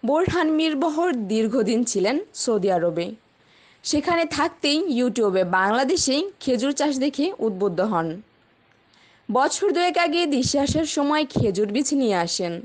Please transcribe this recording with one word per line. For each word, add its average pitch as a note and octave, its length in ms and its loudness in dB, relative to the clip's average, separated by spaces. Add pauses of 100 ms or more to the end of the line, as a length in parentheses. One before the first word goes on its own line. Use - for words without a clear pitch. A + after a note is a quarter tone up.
বোরহান D#4+ 460 2
মিরবহর D#4 600 0
দীর্ঘদিন A3 680 0
ছিলেন G#3+ 360 0 (140)
সৌদি G3+ 380 0
আরবে। F3 440 -2 (680)
সেখানে E4 420 0
থাকতেই D4+ 760 0
YouTube-এ G#3 420 2
বাংলাদেশে C4 960 0
খেজুর B3+ 320 0
চাষ C#4+ 260 0
দেখে C#4+ 420 -2
উদ্বুদ্ধ F#3+ 420 -2
হন। F3 400 -2 (1080)
বছর D4+ 400 2
দুয়েক F4 260 2
আগে E4+ 280 2
দেশে C#4 340 0
আসার D4 260 0
সময় D4 400 0
খেজুর G#3 420 0
বীজ A3+ 260 -2
নিয়ে B3 220 2
আসেন। F3 500 -4